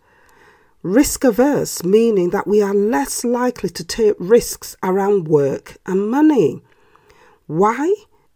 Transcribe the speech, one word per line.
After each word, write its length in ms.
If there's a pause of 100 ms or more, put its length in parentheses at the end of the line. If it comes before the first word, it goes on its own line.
(840)
Risk-averse 1040
meaning 460
that 160
we 140
are 120
less 500
likely 460
to 160
take 340
risks 640
around 460
work 560
and 260
money. 500 (840)
Why? 480 (400)